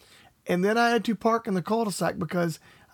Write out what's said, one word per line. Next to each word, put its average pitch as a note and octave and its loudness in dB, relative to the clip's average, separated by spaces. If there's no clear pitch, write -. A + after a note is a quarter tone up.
And F3+ 2
then G#3+ 2
I A#3 4
had A#3 2
to A3+ 0
park A3+ 0
in G3+ -2
the F3+ 0
cul-de-sac G3 -2
because E3+ -2